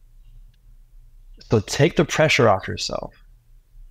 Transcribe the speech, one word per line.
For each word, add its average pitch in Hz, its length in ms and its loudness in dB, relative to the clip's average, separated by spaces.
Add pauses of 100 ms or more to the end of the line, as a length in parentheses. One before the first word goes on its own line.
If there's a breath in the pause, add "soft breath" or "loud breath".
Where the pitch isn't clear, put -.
(1500)
So 110 100 4
take - 360 0
the 160 100 2
pressure 139 440 2
off 95 180 0
yourself. - 460 -10 (760)